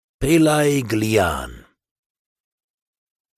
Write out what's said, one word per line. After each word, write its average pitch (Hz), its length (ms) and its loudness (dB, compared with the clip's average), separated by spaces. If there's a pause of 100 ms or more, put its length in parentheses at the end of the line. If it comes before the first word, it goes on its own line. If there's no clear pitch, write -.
(200)
Pelai 151 640 2
Glian. 101 840 -2 (1700)